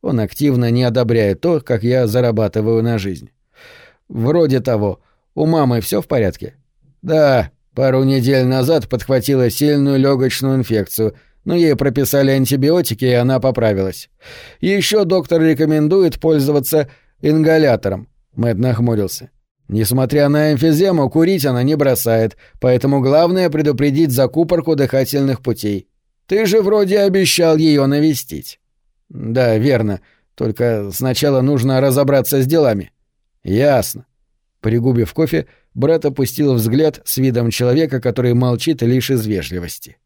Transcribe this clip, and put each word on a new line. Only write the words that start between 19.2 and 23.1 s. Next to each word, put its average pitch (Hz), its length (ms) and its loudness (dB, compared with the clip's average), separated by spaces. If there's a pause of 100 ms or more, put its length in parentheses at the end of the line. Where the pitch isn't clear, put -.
«Несмотря 127 560 0
на 151 240 2
эмфизему, 156 580 2
курить 165 360 0
она 123 180 -2
не 147 120 0
бросает, 117 600 0 (240)
поэтому 127 400 2
главное 170 500 2